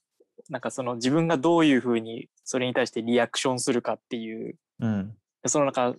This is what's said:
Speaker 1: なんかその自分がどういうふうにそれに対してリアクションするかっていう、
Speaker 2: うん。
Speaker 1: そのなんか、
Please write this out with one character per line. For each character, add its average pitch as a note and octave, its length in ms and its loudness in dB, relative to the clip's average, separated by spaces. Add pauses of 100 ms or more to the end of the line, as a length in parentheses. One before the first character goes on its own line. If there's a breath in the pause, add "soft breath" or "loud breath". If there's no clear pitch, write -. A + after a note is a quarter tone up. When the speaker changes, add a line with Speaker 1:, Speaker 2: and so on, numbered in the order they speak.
(500)
Speaker 1:
な C3 100 -8
ん - 20 -20
か A#2 100 -4
そ C3 120 -6
の B2 120 -4
自 A#2+ 140 0
分 E3 180 2
が E3 100 2
ど E3+ 220 4
う D#3+ 60 6
い D3 80 6
う B2+ 60 4
ふ A#2+ 120 0
う A#2 80 2
に A2+ 300 -10 (160)
そ C3 140 -4
れ B2+ 80 0
に B2+ 60 -2
対 B2 140 2
し - 40 -8
て A#2 100 -4
リ A#2 180 2
ア C3 80 2
ク - 120 -6
シ - 80 0
ョ C3 60 2
ン B2 60 -4
す B2+ 140 0
る A#2+ 80 0
か A#2 120 -4
っ G#2+ 60 -8 (100)
て B2+ 60 -8
い A2+ 340 -8
う、 - 60 -12 (240)
Speaker 2:
う A#2 80 -2
ん。 G#2+ 300 -2 (300)
Speaker 1:
そ D3+ 120 0
の C#3+ 60 2
な C3+ 60 0
ん - 20 -4
か、 B2 260 0